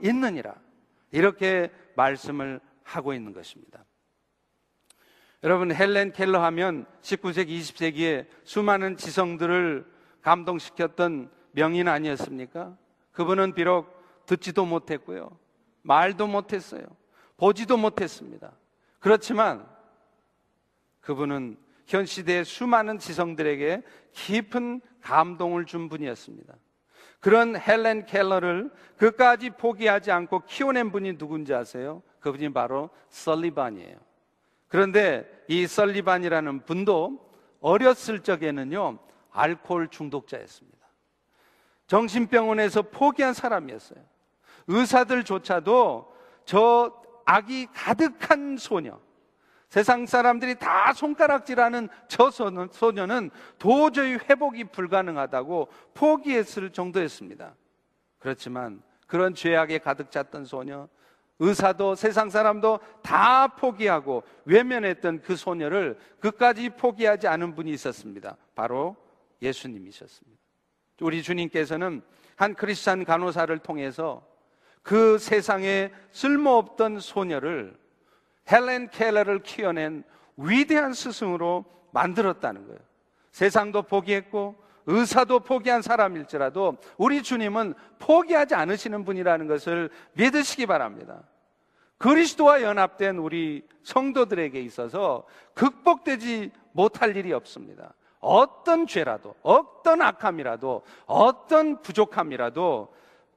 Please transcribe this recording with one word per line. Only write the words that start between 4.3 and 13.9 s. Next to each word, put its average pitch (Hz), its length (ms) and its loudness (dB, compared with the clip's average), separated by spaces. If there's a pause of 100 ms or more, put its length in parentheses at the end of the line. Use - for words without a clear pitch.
여러분, 180 320 2
헬렌 196 380 2
켈러 190 320 0
하면 165 420 -2 (140)
십구 185 320 -6
세기, 170 240 -4
이십 160 200 -12
세기에 156 500 -4 (160)
수많은 196 540 -2
지성들을 170 880 -2 (380)
감동시켰던 170 1080 -2 (220)
명인 170 360 0
아니었습니까? 151 880 -6 (360)
그분은 190 420 0
비록 175 480 -2 (240)